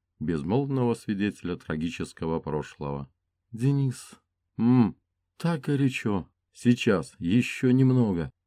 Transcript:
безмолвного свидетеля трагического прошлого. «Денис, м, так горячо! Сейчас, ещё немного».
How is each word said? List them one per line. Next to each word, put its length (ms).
безмолвного 760
свидетеля 600
трагического 840
прошлого. 720
«Денис, 600
м, 380
так 240
горячо! 640
Сейчас, 640
ещё 540
немного». 580